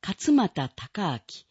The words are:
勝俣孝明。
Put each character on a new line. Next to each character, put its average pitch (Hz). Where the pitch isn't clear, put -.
勝 -
俣 190
孝 -
明。 -